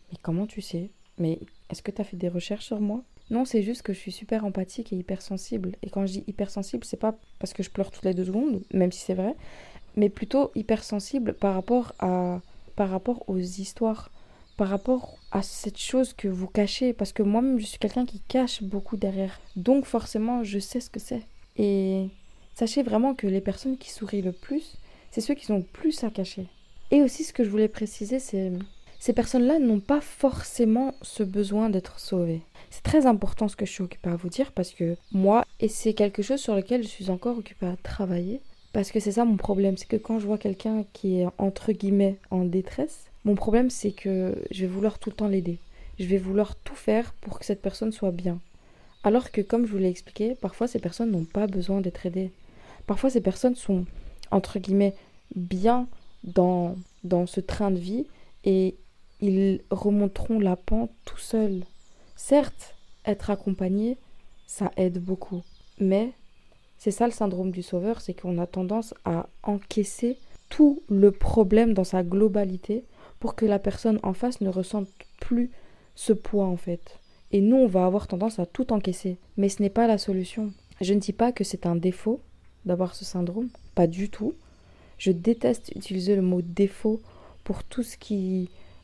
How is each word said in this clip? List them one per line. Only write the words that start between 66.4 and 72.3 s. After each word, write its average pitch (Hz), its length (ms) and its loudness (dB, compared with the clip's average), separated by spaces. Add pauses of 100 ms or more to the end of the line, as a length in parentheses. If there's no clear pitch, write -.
c'est - 140 -2
ça 233 140 2
le 233 80 2
syndrome 185 380 -2
du 180 120 -6
sauveur, 190 380 -2
c'est 180 120 -8
qu'on 180 240 -4
a 175 100 -2
tendance 196 460 -4 (120)
à 170 240 -2 (140)
encaisser 214 720 -2 (320)
tout 294 400 6
le 202 220 8
problème 214 600 6
dans 185 100 2
sa 185 200 0
globalité 202 800 2 (360)